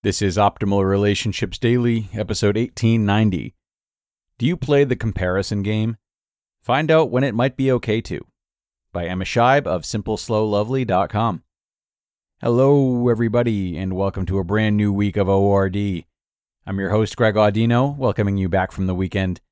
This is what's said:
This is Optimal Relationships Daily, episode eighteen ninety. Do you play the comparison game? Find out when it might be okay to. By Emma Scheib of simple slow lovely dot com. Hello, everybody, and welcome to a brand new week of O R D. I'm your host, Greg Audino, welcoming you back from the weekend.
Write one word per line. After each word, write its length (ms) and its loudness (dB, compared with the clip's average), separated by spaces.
This 180 -2
is 160 0
Optimal 500 2
Relationships 680 0
Daily, 560 0
episode 420 -2
eighteen 480 0
ninety. 520 0
Do 80 -4
you 100 0
play 280 2
the 120 0
comparison 680 -2
game? 340 -2
Find 300 0
out 180 4
when 140 0
it 100 -2
might 240 0
be 140 0
okay 300 0
to. 240 -8
By 140 -6
Emma 180 -4
Scheib 400 2
of 220 -4
simple 280 -4
slow 300 -2
lovely 400 -2
dot 240 0
com. 320 -2
Hello, 680 2
everybody, 680 0
and 220 -4
welcome 300 -2
to 100 -2
a 80 -2
brand 320 0
new 160 2
week 240 0
of 100 0
O 240 4
R 160 2
D. 380 -4
I'm 140 -6
your 120 -2
host, 260 0
Greg 160 2
Audino, 640 2
welcoming 400 0
you 100 0
back 240 0
from 140 -4
the 100 -2
weekend. 460 -2